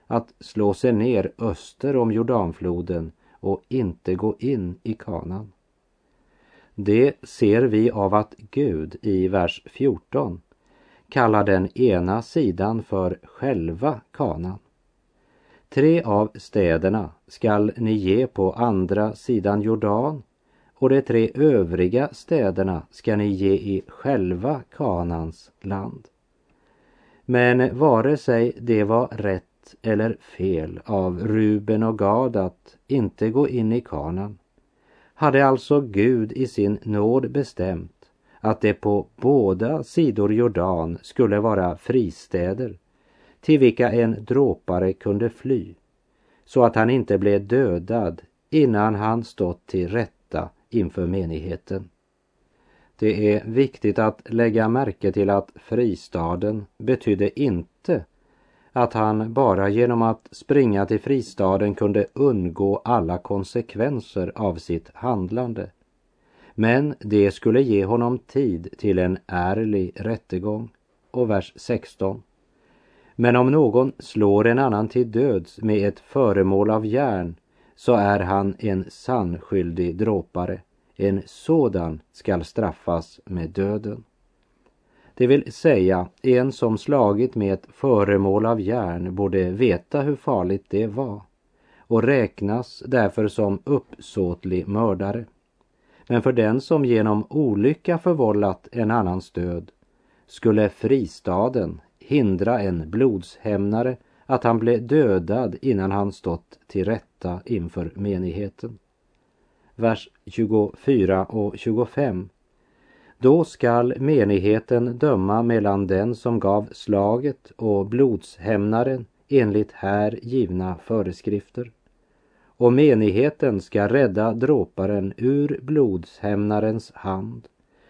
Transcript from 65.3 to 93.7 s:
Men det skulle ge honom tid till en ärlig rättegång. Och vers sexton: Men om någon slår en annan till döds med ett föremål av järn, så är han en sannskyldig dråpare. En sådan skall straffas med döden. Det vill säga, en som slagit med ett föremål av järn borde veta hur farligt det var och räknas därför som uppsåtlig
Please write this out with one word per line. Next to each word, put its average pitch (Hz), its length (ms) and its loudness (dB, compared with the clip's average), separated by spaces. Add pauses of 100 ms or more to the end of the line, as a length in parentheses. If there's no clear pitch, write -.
Men 127 460 2
det 104 320 2
skulle 120 300 2
ge 104 240 2
honom 120 320 0
tid 98 600 -4
till 98 220 0
en 92 280 0
ärlig 95 680 -2
rättegång. 107 760 -6 (420)
Och 123 180 0
vers 98 260 -2
sexton: 110 680 -6 (920)
Men 120 200 4
om 127 160 4
någon 131 480 4
slår 104 480 2
en 120 120 4
annan 113 280 0
till 117 240 -2
döds 113 500 -2
med 107 260 0
ett 101 120 -4
föremål 101 720 2
av 110 160 0
järn, 104 500 -2 (400)
så - 180 0
är 101 260 4
han 98 400 0
en 95 300 -2
sannskyldig 87 1080 -4
dråpare. 95 640 -4 (360)
En 98 280 0
sådan 92 760 -2 (100)
skall 87 320 -4
straffas 85 800 -6
med 87 240 -8
döden. 104 540 -6 (1120)
Det 127 140 2
vill 135 240 2
säga, 92 560 2 (140)
en 127 300 2
som 110 260 -2
slagit 123 580 0
med 98 180 0
ett - 160 -8
föremål 101 760 2
av 113 160 0
järn 90 540 -4
borde 95 360 -2
veta 110 500 -2
hur 143 140 -2
farligt 98 520 -2
det 107 200 -2
var 104 340 -8 (580)
och 113 240 0
räknas 117 840 -2
därför 113 400 0
som 101 360 -2
uppsåtlig 92 1040 -4